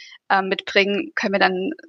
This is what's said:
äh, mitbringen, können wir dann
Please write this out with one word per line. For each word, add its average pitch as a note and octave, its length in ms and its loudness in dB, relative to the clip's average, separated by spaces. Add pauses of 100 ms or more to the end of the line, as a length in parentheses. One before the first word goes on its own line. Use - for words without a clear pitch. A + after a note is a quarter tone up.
(280)
äh, G3 140 2
mitbringen, G3 760 0
können G3+ 180 -2
wir G3 60 0
dann F#3+ 320 2 (180)